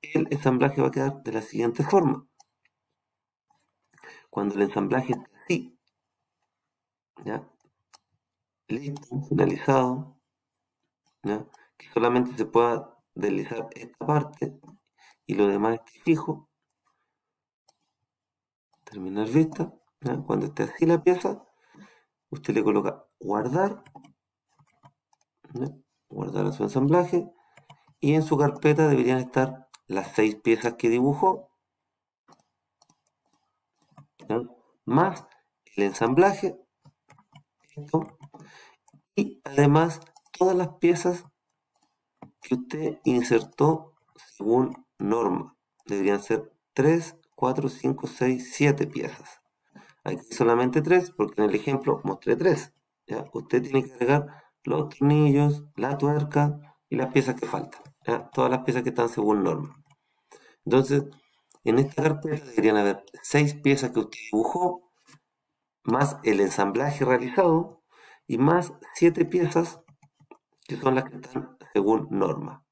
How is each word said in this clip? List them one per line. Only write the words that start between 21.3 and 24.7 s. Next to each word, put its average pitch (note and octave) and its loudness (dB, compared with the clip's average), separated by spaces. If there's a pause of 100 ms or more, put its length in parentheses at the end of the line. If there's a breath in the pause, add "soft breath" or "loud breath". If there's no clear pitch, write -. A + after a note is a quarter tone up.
usted - -6
le G#2+ 2
coloca G#2 0 (140)
guardar, C3 -2 (1700)